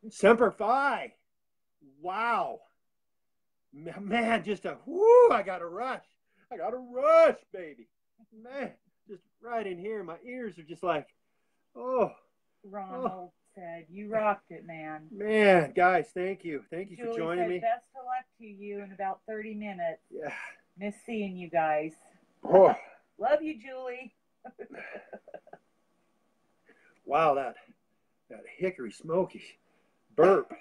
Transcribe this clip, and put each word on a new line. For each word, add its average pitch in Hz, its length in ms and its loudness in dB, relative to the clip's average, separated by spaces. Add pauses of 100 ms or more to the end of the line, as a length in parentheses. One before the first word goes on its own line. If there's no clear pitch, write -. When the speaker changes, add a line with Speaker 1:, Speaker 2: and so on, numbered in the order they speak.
Speaker 1:
Semper 220 420 6
Fi! 226 600 0 (880)
Wow. 185 600 -2 (1120)
Ma-, 165 260 -14
man, 220 440 0
just 190 220 -6
a, 160 200 -6
whoo, 453 460 8
I 214 120 2
got 180 180 -8
a 170 60 -10
rush! 220 380 -8 (460)
I 233 60 -14
got 185 160 -6
a 254 40 -8
rush, 269 600 6 (160)
baby! 156 340 -16 (540)
Man, 254 300 -12 (360)
just 190 140 -18 (200)
right 226 260 -6
in 180 100 -8
here. 202 260 -8
My 170 220 -12
ears 240 320 -12
are 165 60 -20
just 156 200 -14
like, 160 240 -2 (680)
oh. 247 360 0 (520)
Speaker 2:
Ronald 202 480 -10
Speaker 1:
Oh. 180 200 -14 (240)
Speaker 2:
said, 170 340 -16
"You 202 200 -14
rocked 214 420 -2
it, 165 140 -18
man." 156 460 -14
Speaker 1:
Man, 202 640 4
guys, 180 380 2
thank 185 300 -6
you. 151 260 -10
Thank 190 220 -10
you 170 60 -20
for 240 80 -14
Speaker 2:
Julie 233 120 -8
Speaker 1:
joining 175 280 -4
Speaker 2:
said, 175 40 -4
Speaker 1:
me. 180 100 -4
Speaker 2:
"Best 226 260 -4 (100)
of 539 100 -16
luck 247 200 -8 (140)
to 226 60 -20
you 202 380 -12
in 196 80 -18
about 190 360 -8
thirty 214 260 -10
minutes." 190 480 -8 (100)
Speaker 1:
Yeah. 147 220 -10 (440)
Speaker 2:
Miss 202 180 -8 (100)
seeing 202 320 -6
you 175 120 -12
guys. 156 440 0 (500)
Speaker 1:
Oh. 185 320 8 (420)
Speaker 2:
Love 285 240 0
you, 311 200 -8
Julie. 254 520 -12 (320)
<laughs> 247 80 -20 (2500)
Speaker 1:
Wow, 151 240 4
that, 131 220 -4 (720)
that 113 120 -20 (180)
hickory 165 320 -6
smoky - 520 -4 (720)
burp. 170 460 6